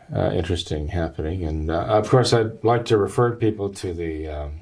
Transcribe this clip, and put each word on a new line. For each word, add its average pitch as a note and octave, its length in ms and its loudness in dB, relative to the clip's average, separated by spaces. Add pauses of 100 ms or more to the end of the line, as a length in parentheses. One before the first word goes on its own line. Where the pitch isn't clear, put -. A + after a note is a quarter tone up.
(160)
uh, G2 160 2
interesting E2+ 580 -2
happening. E2+ 560 -4
And, D#2 260 -2
uh, E2+ 140 0
of G#2+ 240 2
course, B2+ 220 6
I'd A2 320 0
like A#2 220 2
to A2+ 120 4
refer G#2+ 380 2
people G#2 380 0
to F#2 200 -6
the, D#2+ 340 -6
um, D2 340 -8